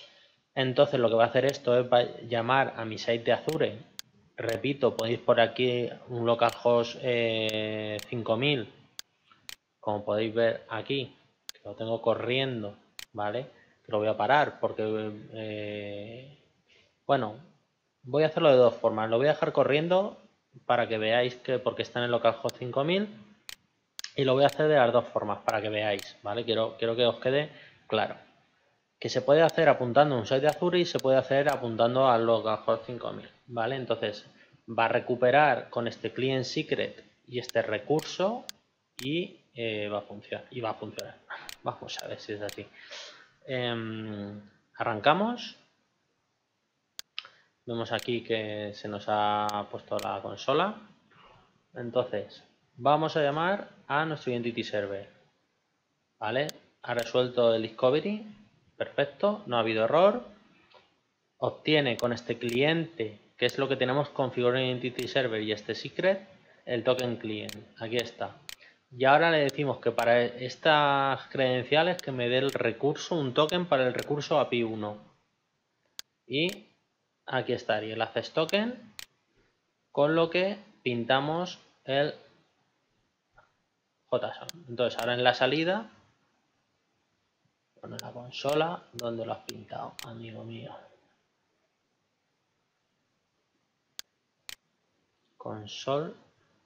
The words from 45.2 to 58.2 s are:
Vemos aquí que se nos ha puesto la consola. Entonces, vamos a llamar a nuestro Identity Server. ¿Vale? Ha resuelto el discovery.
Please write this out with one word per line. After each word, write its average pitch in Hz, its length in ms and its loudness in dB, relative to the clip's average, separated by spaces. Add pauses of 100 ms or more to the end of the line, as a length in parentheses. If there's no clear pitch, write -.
Vemos 117 280 -4
aquí 117 320 -4
que 107 480 -4
se 107 160 -10
nos 104 180 -8
ha 104 640 0
puesto 107 280 -6
la 101 220 -4
consola. 147 600 -2 (920)
Entonces, 120 720 -4 (320)
vamos 151 400 0
a 156 80 2
llamar 165 460 -2 (180)
a 147 180 0
nuestro 147 260 -6
Identity 117 320 -4
Server. 101 460 -6 (1080)
¿Vale? 123 280 -2 (360)
Ha 123 100 -6
resuelto 120 600 2
el 110 100 0
discovery. 156 640 0 (520)